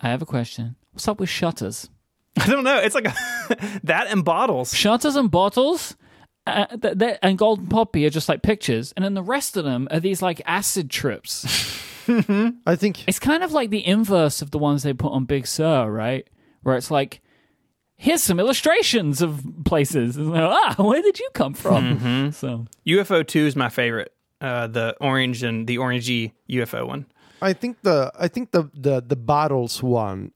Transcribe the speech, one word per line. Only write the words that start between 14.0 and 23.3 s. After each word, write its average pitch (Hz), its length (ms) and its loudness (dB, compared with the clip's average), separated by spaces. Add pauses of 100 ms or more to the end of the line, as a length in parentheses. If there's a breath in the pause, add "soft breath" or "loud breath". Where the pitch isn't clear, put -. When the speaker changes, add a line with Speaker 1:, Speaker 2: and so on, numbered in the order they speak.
Speaker 1:
of 143 100 -8
the 156 60 -2
ones 143 260 2
they 139 100 0
put 131 180 -2
on 131 140 0
Big 131 220 0
Sur, 151 420 2
right? 110 360 -2 (380 soft breath)
Where 131 140 2
it's - 120 -6
like, 143 320 -2 (760)
"Here's 330 260 2
some 175 160 2
illustrations 233 840 2
of 147 240 0 (200)
places." 135 520 2
And 156 160 -2
they're 160 140 2
like, 269 320 2
"Ah, 196 40 4
where 247 180 4
did 403 180 2
you 508 140 -6
come 139 200 -2
from?" - 460 2
Speaker 2:
Mm-hmm. 127 320 0
Speaker 1:
So 120 340 -8 (200)
Speaker 2:
U 175 160 4
F 196 100 -6
O 165 120 4
two 151 220 2